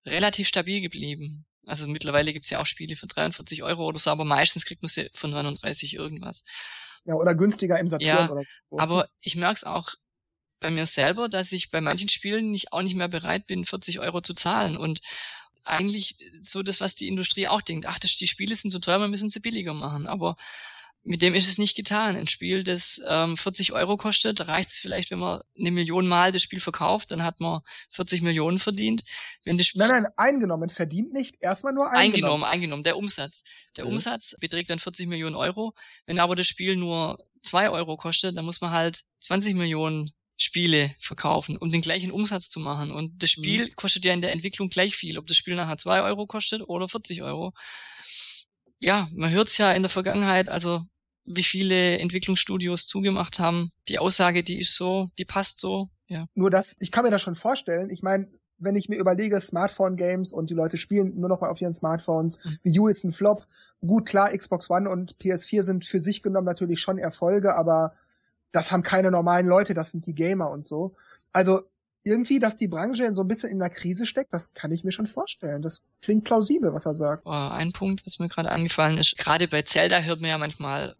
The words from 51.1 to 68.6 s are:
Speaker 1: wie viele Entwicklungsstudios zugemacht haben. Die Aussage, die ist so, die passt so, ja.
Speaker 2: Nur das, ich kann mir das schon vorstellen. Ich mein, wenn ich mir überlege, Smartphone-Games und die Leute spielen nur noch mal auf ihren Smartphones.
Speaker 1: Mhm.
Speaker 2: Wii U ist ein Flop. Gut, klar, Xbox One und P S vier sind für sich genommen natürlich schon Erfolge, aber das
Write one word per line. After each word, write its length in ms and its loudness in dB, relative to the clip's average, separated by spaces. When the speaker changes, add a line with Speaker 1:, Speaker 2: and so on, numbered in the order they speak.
Speaker 1:
wie 180 -2
viele 540 4
Entwicklungsstudios 880 0
zugemacht 540 -2
haben. 320 0
Die 80 -2
Aussage, 460 4
die 160 -4
ist 160 4
so, 420 0
die 80 -6
passt 340 -2
so, 300 -2
ja. 280 -8
Speaker 2:
Nur 160 4
das, 280 2
ich 120 -6
kann 120 4
mir 80 4
das 120 2
schon 120 -6
vorstellen. 540 -2
Ich 140 -10
mein, 240 0
wenn 160 0
ich 120 0
mir 100 -4
überlege, 420 2
Smartphone-Games 920 0
und 200 -4
die 20 -4
Leute 240 0
spielen 420 0
nur 80 0
noch 140 2
mal 80 0
auf 100 -4
ihren 140 -2
Smartphones. 720 0
Speaker 1:
Mhm. 180 -6
Speaker 2:
Wii 160 6
U 80 6
ist 160 2
ein 80 0
Flop. 360 2
Gut, 260 4
klar, 300 4
Xbox 320 -4
One 180 2
und 300 -4
P 140 0
S 160 -2
vier 160 2
sind 200 0
für 160 0
sich 220 0
genommen 240 2
natürlich 340 0
schon 200 -2
Erfolge, 560 2
aber 400 4
das 180 2